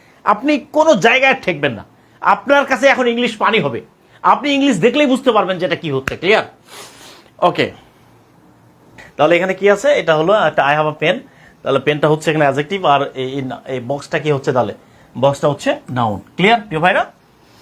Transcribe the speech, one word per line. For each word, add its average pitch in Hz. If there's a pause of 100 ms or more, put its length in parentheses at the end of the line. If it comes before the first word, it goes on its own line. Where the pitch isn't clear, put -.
(240)
আপনি 254
কোনো 311
জায়গায় 254
ঠেকবেন 147
না। 95 (360)
আপনার 262
কাছে 269
এখন 247
ইংলিশ 233
পানি 208
হবে, 131 (400)
আপনি 226
ইংলিশ 277
দেখলেই 247
বুঝতে 254
পারবেন 190
যে 175
এটা 170
কি 147
হচ্ছে, 135
ক্লিয়ার? 190 (960)
ওকে, 165 (1500)
তাহলে 156
এখানে 185
কি 190
আছে? 202
এটা 165
হলো 160
একটা 165
I 143
have 151
a -
pen, 185 (440)
তাহলে 135
পেনটা 147
হচ্ছে 156
এখানে 156
অ্যাডজেক্টিভ, 151
আর 139
এই, 131
এই 139
না-, 127
এই 127
বক্সটা 143
কি 147
হচ্ছে 139
তাহলে? 110 (460)
বক্সটা 139
হচ্ছে 147 (100)
নাউন, 113 (140)
ক্লিয়ার 214
প্রিয় 156
ভাইরা? 202 (560)